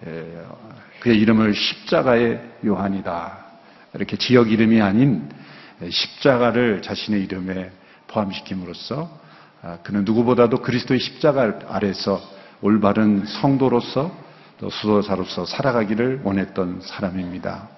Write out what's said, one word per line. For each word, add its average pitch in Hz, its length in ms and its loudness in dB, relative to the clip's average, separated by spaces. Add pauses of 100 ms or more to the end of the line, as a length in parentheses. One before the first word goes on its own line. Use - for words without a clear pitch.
에, 82 200 -10 (720)
그의 117 200 4
이름을 107 360 4
십자가의 120 840 0 (240)
요한이다, 95 720 -4 (580)
이렇게 101 220 -6
지역 120 340 4
이름이 110 300 4
아닌, 101 480 2 (520)
에, 87 80 -10
십자가를 120 920 0
자신의 101 420 -4
이름에 92 480 -8 (360)
포함시킴으로써, 98 1000 -6 (540)
아, 87 200 -14
그는 101 220 -2
누구보다도 120 560 4
그리스도의 123 380 0
십자가 135 600 0 (100)
아래서 98 520 -2 (400)
올바른 101 640 2
성도로서 135 920 0 (440)
또 101 100 -8
수도사로서 98 760 0
살아가기를 117 800 -2
원했던 92 580 -4
사람입니다. 92 960 -8